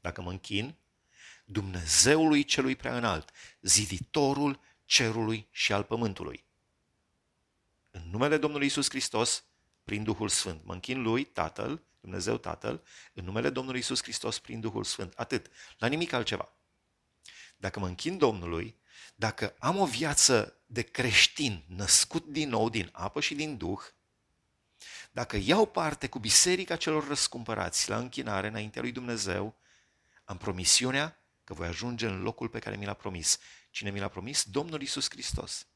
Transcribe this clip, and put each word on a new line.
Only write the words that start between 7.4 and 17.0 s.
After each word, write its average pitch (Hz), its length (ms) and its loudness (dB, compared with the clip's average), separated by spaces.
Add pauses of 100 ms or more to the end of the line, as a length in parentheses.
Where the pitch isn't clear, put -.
În 82 180 -12
numele 139 280 4
Domnului 147 280 2
Iisus 139 240 2
Hristos, - 540 0 (400)
prin 107 200 -4
Duhul 107 260 0
Sfânt. 87 340 0
Mă 95 100 -10
închin 127 280 -4
lui, 117 220 2
Tatăl, 107 600 -6 (160)
Dumnezeu 95 380 -4
Tatăl, - 460 -6 (300)
în 92 100 -12
numele 107 260 -2
Domnului 131 300 -4
Iisus 123 220 -4
Hristos, - 380 -6
prin 117 200 -12
Duhul 110 240 -4
Sfânt. 95 300 -6
Atât. - 360 -6 (280)
La 113 100 -2
nimic 160 260 -2
altceva. 117 400 -2 (1040)